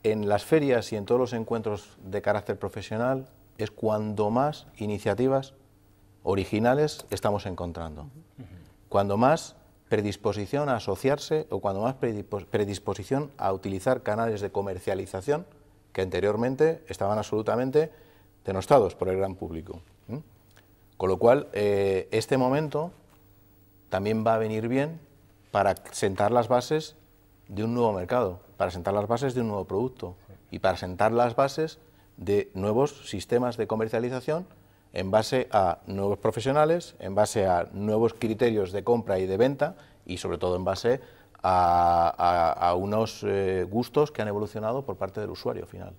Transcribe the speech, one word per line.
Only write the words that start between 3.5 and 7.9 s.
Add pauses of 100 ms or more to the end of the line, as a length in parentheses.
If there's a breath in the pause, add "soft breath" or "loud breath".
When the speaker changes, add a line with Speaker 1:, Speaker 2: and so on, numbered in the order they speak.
Speaker 1:
es
cuando
más (100)
iniciativas (720)
originales
estamos
encontrando,